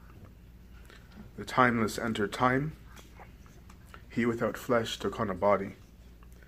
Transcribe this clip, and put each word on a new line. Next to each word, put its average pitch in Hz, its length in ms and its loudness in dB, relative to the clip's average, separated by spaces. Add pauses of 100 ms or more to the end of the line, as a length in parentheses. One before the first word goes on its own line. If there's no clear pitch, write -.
(1400)
The 131 80 -10
timeless 117 520 2
entered 113 360 -2
time. 131 400 2 (1400)
He 117 160 0
without 117 320 0
flesh 117 420 0
took 101 180 -4
on 110 120 0
a 95 40 -4
body, 98 420 2 (720)